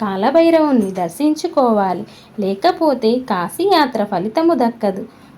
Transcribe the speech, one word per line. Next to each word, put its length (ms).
కాలభైరవుని 880
దర్శించుకోవాలి. 1120
లేకపోతే 800
కాశీయాత్ర 840
ఫలితము 500
దక్కదు. 500